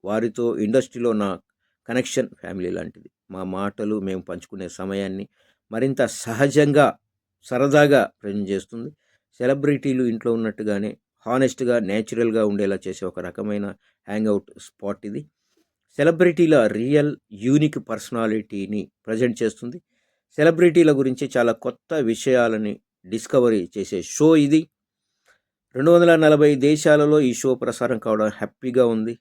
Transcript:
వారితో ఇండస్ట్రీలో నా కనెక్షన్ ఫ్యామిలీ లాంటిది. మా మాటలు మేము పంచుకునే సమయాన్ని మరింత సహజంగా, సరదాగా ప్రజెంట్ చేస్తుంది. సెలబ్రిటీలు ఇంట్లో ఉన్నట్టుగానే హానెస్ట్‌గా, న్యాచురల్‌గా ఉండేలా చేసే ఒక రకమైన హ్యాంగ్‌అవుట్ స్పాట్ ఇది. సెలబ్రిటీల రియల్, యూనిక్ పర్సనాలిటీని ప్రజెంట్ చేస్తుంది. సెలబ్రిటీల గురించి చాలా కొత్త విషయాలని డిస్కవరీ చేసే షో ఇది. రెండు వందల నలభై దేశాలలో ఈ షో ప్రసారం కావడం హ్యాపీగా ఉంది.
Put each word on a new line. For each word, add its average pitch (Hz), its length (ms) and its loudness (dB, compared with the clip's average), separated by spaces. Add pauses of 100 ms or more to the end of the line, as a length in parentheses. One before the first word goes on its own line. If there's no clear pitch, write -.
వారితో 113 540 -4
ఇండస్ట్రీలో 113 540 -2
నా 104 160 -2 (600)
కనెక్షన్ 123 460 -2
ఫ్యామిలీ 90 360 -10
లాంటిది. 87 400 -12 (200)
మా 92 140 -12
మాటలు 101 560 -6
మేము 95 220 -6
పంచుకునే 90 460 -14
సమయాన్ని 98 560 -8 (460)
మరింత 127 320 -2 (120)
సహజంగా, 139 720 2 (600)
సరదాగా 139 680 4
ప్రజెంట్ 101 360 -8
చేస్తుంది. 117 400 -8 (500)
సెలబ్రిటీలు 139 640 0
ఇంట్లో 117 280 -2
ఉన్నట్టుగానే 107 580 -4 (360)
హానెస్ట్‌గా, 123 520 0
న్యాచురల్‌గా 110 680 -2
ఉండేలా 101 340 -2
చేసే 92 280 -10
ఒక 90 140 -10
రకమైన 101 460 -8 (420)
హ్యాంగ్‌అవుట్ 104 500 -2
స్పాట్ - 480 -12
ఇది. 120 160 -10 (760)
సెలబ్రిటీల 160 680 4
రియల్, 135 460 0 (200)
యూనిక్ 143 460 0
పర్సనాలిటీని 107 1120 -6 (120)
ప్రజెంట్ 113 360 -2
చేస్తుంది. 120 400 -6 (600)
సెలబ్రిటీల 165 540 4
గురించి 131 380 -2
చాలా 117 220 2
కొత్త 127 500 -8
విషయాలని 113 680 0 (340)
డిస్కవరీ 110 640 0
చేసే 98 320 -8
షో 160 340 2
ఇది. 151 240 4 (1120)
రెండు 143 160 2
వందల 170 260 6
నలభై 151 400 6
దేశాలలో 151 640 4
ఈ 127 140 0
షో 131 200 -2
ప్రసారం 120 440 -4
కావడం 107 300 -2
హ్యాపీగా 123 580 -2
ఉంది. 113 340 -2